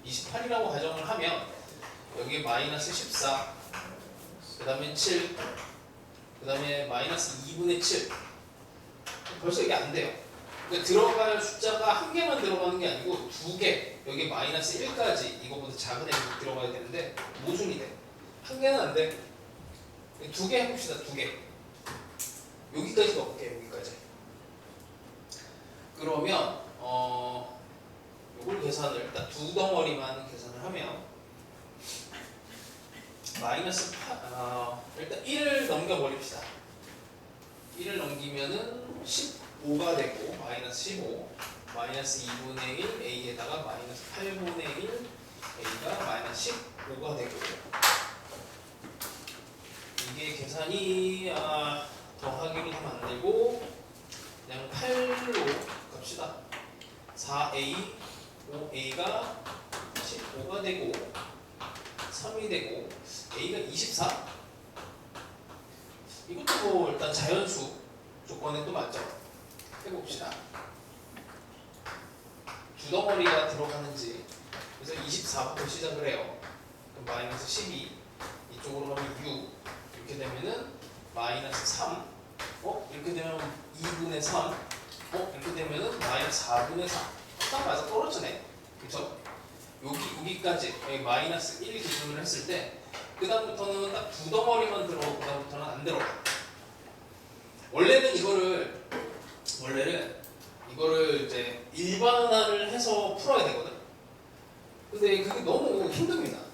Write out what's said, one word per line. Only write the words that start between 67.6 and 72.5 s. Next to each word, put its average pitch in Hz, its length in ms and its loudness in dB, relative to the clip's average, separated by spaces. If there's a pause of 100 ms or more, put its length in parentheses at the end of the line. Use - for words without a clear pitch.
조건에 151 380 -2
또 - 60 -4
맞죠? - 280 -2 (840)
해봅시다. 180 460 -6 (2500)